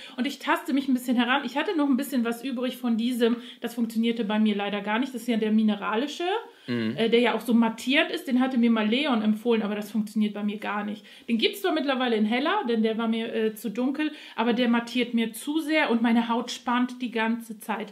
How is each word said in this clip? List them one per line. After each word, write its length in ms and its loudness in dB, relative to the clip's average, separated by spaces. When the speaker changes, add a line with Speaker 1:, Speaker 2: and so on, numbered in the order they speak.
Speaker 1:
Und 100 0
ich 120 -6
taste 340 -2
mich 160 0
ein 60 4
bisschen 220 0
heran. 280 2
Ich 140 -4
hatte 180 0
noch 100 2
ein 120 4
bisschen 260 -2
was 180 -2
übrig 360 -4
von 180 0
diesem. 400 2
Das 140 -6
funktionierte 500 0
bei 140 0
mir 180 4
leider 240 -2
gar 180 -2
nicht. 140 -2
Das 100 -8
ist 60 -12
ja 80 2
der 160 0
mineralische, 720 2
Speaker 2:
Mhm. 280 -2
Speaker 1:
äh, 140 0
der 100 6
ja 140 4
auch 60 -2
so 120 -2
mattiert 580 2
ist. 160 -6
Den 140 2
hatte 160 0
mir 140 4
mal 180 2
Leon 320 2
empfohlen, 420 2
aber 120 -2
das 160 -6
funktioniert 420 0
bei 120 -6
mir 140 -2
gar 260 -4
nicht. 200 -8
Den 80 2
gibt's 240 0
zwar 120 0
mittlerweile 440 0
in 80 2
heller, 440 0
denn 140 2
der 140 0
war 120 -2
mir, 260 -2
äh, 200 0
zu 140 -8
dunkel, 440 -2
aber 180 2
der 140 2
mattiert 440 0
mir 200 0
zu 260 -4
sehr 320 2
und 100 2
meine 280 4
Haut 220 -2
spannt 520 -2
die 80 -4
ganze 480 -2
Zeit. 340 -6